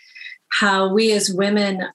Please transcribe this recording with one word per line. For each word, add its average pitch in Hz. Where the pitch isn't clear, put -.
how 196
we 220
as 202
women 196